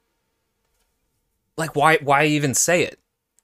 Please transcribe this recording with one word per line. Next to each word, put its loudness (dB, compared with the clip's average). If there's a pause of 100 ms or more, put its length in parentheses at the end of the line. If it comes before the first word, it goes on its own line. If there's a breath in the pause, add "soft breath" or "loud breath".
(1600)
Like, -8
why, 2
why 2
even 0
say 0
it? -8 (440)